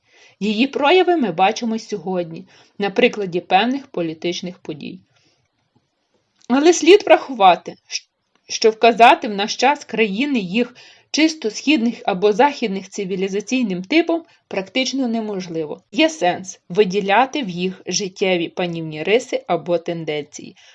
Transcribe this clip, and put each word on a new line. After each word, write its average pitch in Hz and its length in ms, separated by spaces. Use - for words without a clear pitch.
Її 214 260
прояви 339 500
ми 226 160
бачимо 220 460
сьогодні 180 680
на 202 120
прикладі 196 500
певних 240 460
політичних 175 720
подій. 156 420
Але 294 240
слід 339 340
врахувати, 208 680
що - 220
вказати 233 580
в 214 60
наш 202 220
час 285 280
країни 226 540
їх 208 360
чисто 302 340
східних 233 540
або 202 280
західних 202 560
цивілізаційним 196 920
типом 330 400
практично 254 600
неможливо. 185 720
Є 311 160
сенс 180 600
виділяти 202 760
в 202 60
їх 180 380
життєві 185 640
панівні 165 540
риси 190 440
або 170 320
тенденції. 156 760